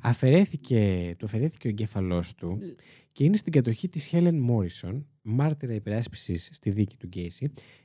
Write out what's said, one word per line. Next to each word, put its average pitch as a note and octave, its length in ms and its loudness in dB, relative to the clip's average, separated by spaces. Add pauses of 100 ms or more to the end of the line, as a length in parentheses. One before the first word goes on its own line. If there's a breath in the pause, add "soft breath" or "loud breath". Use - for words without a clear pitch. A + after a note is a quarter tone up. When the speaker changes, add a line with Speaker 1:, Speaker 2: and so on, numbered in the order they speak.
Speaker 1:
αφαιρέθηκε, A#2 1160 4
του - 80 -8
αφαιρέθηκε A#2 420 -4
ο - 20 0
εγκέφαλός F#2+ 680 -2
του E2+ 160 -8
Speaker 2:
Μμ. G#2 80 -4 (520 soft breath)
Speaker 1:
και - 120 -2
είναι G3 140 6
στην - 140 -4
κατοχή B2 380 2
της - 240 -8
Helen E3+ 200 4 (160)
Morrison, G#2 520 -2 (200)
μάρτυρα C3+ 520 -2
υπεράσπισης G#2 800 -4
στη - 160 -4
δίκη G2+ 280 0
του F2 180 -14
Gacy, F2 300 -8 (400 soft breath)